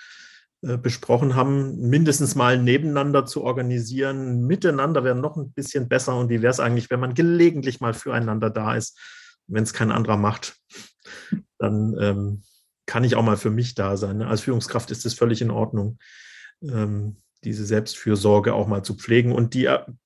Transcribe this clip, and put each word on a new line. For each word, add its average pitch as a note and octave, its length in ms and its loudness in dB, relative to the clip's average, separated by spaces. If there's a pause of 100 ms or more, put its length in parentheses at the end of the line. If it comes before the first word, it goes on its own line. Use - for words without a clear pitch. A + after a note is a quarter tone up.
(640)
äh, B2 160 -4
besprochen B2 560 0
haben, C3+ 420 0 (120)
mindestens C#3+ 480 2
mal B2 260 4
nebeneinander C#3+ 640 2
zu C3+ 160 -8
organisieren. B2 1040 -2
Miteinander D3+ 560 2
wäre B2+ 140 2
noch B2 200 -4
ein C#3 160 -8
bisschen B2+ 360 -4
besser. B2+ 280 0
Und B2 120 0
wie A#2 140 0
wär's A#2+ 180 2
eigentlich, A#2+ 300 0
wenn B2 100 0
man B2+ 140 -4
gelegentlich E3 680 2
mal A#2 120 -2
füreinander A2+ 580 -2
da A2 260 -2
ist, - 200 -6 (520)
wenn's A2 240 -2
kein A2 180 0
anderer A2+ 260 0
macht? G#2 400 -2 (1000)
Dann, G#2+ 420 0
ähm, G2+ 420 -2 (440)
kann A#2+ 160 -2
ich B2 140 4
auch A2+ 60 4
mal G#2+ 160 4
für A2 120 0
mich A#2+ 240 -2
da G2 220 -2
sein, G2 220 -4
ne? A2 80 -4
Als A2 160 0
Führungskraft A#2+ 480 -4
ist - 160 -8
das A#2 80 -4
völlig A#2 260 2
in A#2 100 0
Ordnung, A2 480 -2 (640)
ähm, G#2 540 -4 (260)
diese G#2+ 220 -6
Selbstfürsorge G#2 920 2
auch G#2 140 0
mal G2+ 140 -2
zu G#2+ 120 -6
pflegen A#2+ 380 2
und A#2+ 220 0
die, C3 200 2 (320)